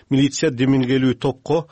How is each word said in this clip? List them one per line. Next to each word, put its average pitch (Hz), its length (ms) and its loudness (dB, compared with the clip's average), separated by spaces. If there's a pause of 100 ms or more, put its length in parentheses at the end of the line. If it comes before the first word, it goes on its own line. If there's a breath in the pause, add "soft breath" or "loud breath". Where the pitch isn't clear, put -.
(100)
Милиция 139 400 0
демилгелүү 131 640 0
топко 147 580 -4